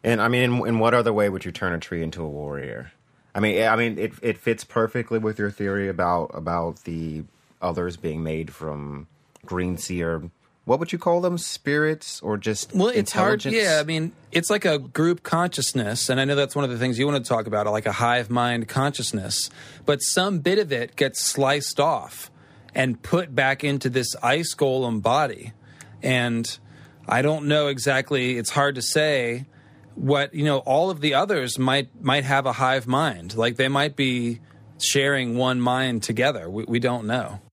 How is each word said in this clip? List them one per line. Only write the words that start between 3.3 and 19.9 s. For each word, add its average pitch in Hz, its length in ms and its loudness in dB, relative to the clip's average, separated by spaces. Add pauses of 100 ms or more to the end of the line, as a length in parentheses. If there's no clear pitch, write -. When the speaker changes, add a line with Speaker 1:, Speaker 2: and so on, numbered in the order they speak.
Speaker 1:
I 101 60 -2
mean, 104 260 4
I 110 80 6
mean, 113 240 0
it, 107 140 -2 (100)
it 110 160 0
fits 113 260 -2
perfectly 113 540 -2
with 110 200 -2
your 104 120 0
theory 98 380 -2
about, 87 460 0
about 82 500 -4
the 80 400 -6 (380)
others 87 340 -2
being 80 260 -6
made 78 300 -6
from 73 540 -10 (380)
green 90 320 -4
seer. 85 540 -4 (340)
What 131 140 2
would 165 140 -6
you 175 60 -4
call 175 220 0
them? 175 180 0
Spirits 151 840 -4
or 104 160 -2
just 104 360 -4
Speaker 2:
Well, 202 140 2
it's 233 240 -2
hard. 202 220 2
Speaker 1:
intelligence? 220 200 -2
Speaker 2:
Yeah, 180 260 4
I 147 40 -2
mean, 160 280 -2 (200)
it's 170 160 0
like 208 160 0
a 156 140 4
group 160 440 0
consciousness, 131 840 -2
and 131 120 2
I 135 40 4
know 143 100 2
that's 139 220 0
one 143 80 2
of 127 60 -2
the 120 80 -4
things 123 200 0
you 135 80 2
want 143 160 0
to - 60 -10
talk 113 180 0
about, 104 200 0
like 107 200 0
a 104 60 0
hive 120 380 2
mind 120 380 0
consciousness. 117 840 -2 (360)
But 147 120 4